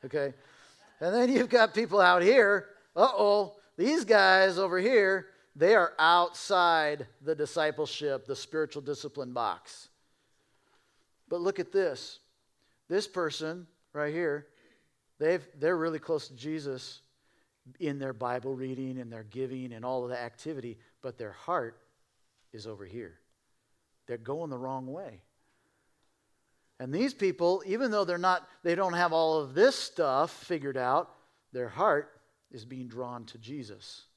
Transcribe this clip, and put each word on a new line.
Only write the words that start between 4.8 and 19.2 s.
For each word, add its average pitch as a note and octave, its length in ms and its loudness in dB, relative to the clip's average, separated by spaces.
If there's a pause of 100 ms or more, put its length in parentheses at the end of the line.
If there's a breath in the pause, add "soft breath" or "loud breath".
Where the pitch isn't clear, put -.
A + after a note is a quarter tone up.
they F3 200 6
are F3 240 4
outside E3 1040 4 (160)
the D3+ 140 -2
discipleship, D3 880 -4
the C3+ 100 -6
spiritual D3+ 460 -6
discipline C#3 500 -10
box. A2 580 -8 (1400)
But F3 100 -4
look F#3+ 200 -2
at F3 120 -8
this. F3 460 -4 (720)
This G3 180 -2
person D#3+ 600 -6 (260)
right D3 180 -4
here, D3+ 360 -4 (720 soft breath)
they've, D#3 260 0 (140)
they're E3 180 0
really D#3+ 220 -2
close D#3 300 -4
to C3 60 -20
Jesus C#3 680 -10 (800)
in C#3+ 200 -4
their C3+ 140 -6
Bible B2 420 -6
reading C3 440 -8
and A#2 140 -14
their A2 100 -14